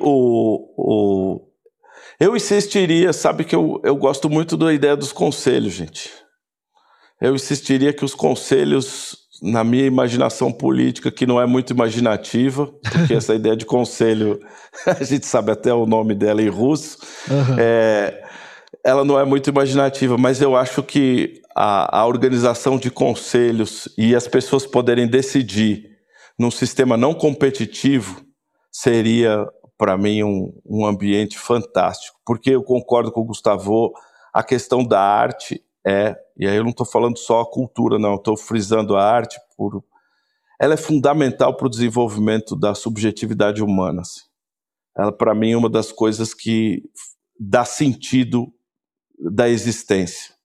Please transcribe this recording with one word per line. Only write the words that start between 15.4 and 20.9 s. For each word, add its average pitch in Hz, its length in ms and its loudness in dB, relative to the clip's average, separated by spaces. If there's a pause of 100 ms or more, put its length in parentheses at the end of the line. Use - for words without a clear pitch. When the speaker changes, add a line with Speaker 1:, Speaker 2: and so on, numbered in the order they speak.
Speaker 1:
até 123 220 0
o 117 120 2
nome 110 300 0
dela 107 260 2
em 107 80 2
russo, 127 480 -2 (320)
Speaker 2:
Aham. 131 300 0
Speaker 1:
é, 110 640 2 (600)
ela 139 220 2
não 139 140 4
é 139 40 2
muito 135 240 2
imaginativa, 139 720 2
mas 127 240 2
eu 135 140 4
acho 131 260 0
que 131 580 0 (160)